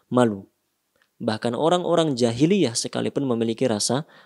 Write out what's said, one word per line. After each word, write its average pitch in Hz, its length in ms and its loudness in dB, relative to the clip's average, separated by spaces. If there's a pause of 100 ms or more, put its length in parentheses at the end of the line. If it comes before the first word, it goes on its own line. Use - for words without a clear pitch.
malu. 113 400 2 (720)
Bahkan 117 320 -4
orang-orang 160 640 0
jahiliyah 123 560 2
sekalipun 123 560 -4
memiliki 117 400 0
rasa 117 400 -2 (160)